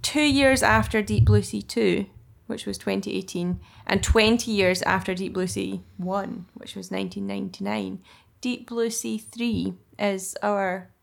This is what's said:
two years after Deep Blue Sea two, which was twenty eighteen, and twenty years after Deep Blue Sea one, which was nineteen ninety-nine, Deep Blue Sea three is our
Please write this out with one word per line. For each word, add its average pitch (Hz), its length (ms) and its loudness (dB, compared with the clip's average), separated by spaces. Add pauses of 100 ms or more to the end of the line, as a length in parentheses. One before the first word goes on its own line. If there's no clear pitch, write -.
two - 200 0
years 269 400 6
after 214 400 4
Deep 208 220 2
Blue 208 180 8
Sea 202 200 -6
two, 202 440 0 (420)
which 220 180 -8
was 196 120 -6
twenty 196 380 -4
eighteen, 180 460 -4 (260)
and 190 160 0
twenty 226 480 4
years 185 300 2
after 185 340 0
Deep 190 180 -6
Blue 185 140 -2
Sea 190 340 -4 (140)
one, 185 600 -6
which - 200 -16
was 185 160 -12
nineteen 190 360 -6
ninety-nine, 101 720 -6 (420)
Deep 247 260 -6
Blue 233 220 -2
Sea 220 280 -4
three 214 560 -2 (240)
is 196 460 -2
our 190 460 -2 (140)